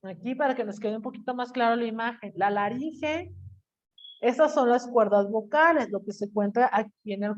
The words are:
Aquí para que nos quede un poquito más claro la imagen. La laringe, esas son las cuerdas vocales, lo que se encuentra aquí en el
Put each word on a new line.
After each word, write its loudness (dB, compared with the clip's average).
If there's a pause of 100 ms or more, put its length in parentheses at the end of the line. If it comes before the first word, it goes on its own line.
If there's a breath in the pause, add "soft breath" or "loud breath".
Aquí -8
para 0
que -2
nos -8
quede -4
un -8
poquito -8
más -6
claro 2
la -2
imagen. -6
La 2
laringe, -4 (880)
esas 2
son 4
las 2
cuerdas 4
vocales, 2
lo -4
que -10
se -6
encuentra 0
aquí -4
en -6
el -2